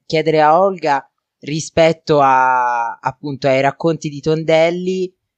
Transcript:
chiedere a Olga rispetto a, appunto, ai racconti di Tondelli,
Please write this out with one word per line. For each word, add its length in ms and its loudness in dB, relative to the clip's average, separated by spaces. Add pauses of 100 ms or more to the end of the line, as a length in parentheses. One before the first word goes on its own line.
chiedere 340 0
a 200 4
Olga 500 -2 (300)
rispetto 800 0
a, 800 0
appunto, 480 -6
ai 140 2
racconti 480 -4
di 100 -14
Tondelli, 920 -2 (260)